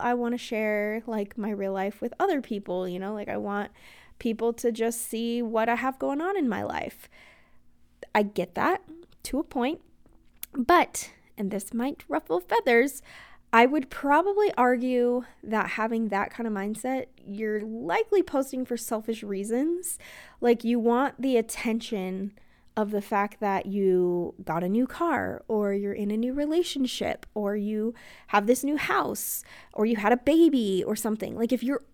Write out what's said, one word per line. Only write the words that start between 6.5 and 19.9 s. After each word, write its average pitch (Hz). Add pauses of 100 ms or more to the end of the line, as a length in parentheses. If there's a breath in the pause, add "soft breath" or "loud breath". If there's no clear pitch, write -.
my 196
life." - (1040 soft breath)
I 214
get 196
that 370 (400)
to -
a 311
point, 262 (720)
but, - (280 soft breath)
and 196
this 202
might 240
ruffle 311
feathers, 269 (540 loud breath)
I 233
would 285
probably 370
argue 247 (180 loud breath)
that 208
having 226
that 202
kind 233
of 220
mindset, 220 (180)
you're 214
likely 339
posting 269
for 240
selfish 226
reasons. 226 (420 loud breath)